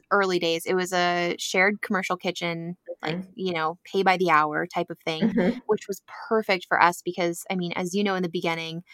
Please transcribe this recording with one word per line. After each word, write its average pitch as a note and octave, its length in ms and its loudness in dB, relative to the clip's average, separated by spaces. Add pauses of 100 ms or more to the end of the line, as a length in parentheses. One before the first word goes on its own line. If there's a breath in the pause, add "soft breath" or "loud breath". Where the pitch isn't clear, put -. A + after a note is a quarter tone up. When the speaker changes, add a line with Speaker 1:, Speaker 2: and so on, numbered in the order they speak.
(120)
Speaker 1:
early F#3+ 260 4
days. E3 300 0
It F#3 80 2
was F#3 180 0
a F3 460 2
shared G3 420 2
commercial F#3+ 360 -2
kitchen, E3+ 600 -6 (240)
like, D#3+ 140 -4
Speaker 2:
Mm-hmm. F#3 200 -10
Speaker 1:
you F#3 180 -4
know, D#3+ 300 -2
pay F#3+ 200 -2
by F#3 140 4
the F3+ 140 2
hour D#3 360 4
type F3 240 -4
of E3 80 -12
thing, D#3+ 240 -2
Speaker 2:
Mm-hmm. A3 440 2
Speaker 1:
which G#3+ 200 0
was G3 140 -8 (280)
perfect G#3+ 380 0
for - 140 2
us F3 220 4
because, F3 460 -2
I F#3+ 60 -2
mean, F3 200 -2
as F3+ 200 -2
you G3+ 80 2
know, G3 120 0
in F#3 80 0
the F3 60 -2
beginning, E3 540 -4 (100)